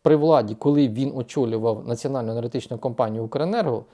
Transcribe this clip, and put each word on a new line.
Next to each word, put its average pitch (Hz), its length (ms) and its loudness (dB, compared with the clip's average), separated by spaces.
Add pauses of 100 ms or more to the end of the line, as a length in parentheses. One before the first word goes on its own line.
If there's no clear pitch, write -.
при 151 140 6
владі, 147 380 4
коли 143 340 2
він 131 280 -2
очолював 117 720 -2
національну 120 440 -4
енергетичну 117 460 -6
компанію 113 460 -2
«Укренерго». 156 680 -2